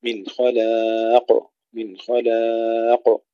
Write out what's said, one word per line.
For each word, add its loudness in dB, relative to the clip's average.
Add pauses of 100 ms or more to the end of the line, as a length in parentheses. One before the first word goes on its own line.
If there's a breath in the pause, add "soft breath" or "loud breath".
من -8
خلاق، 0 (220)
من -12
خلاق. 0 (120)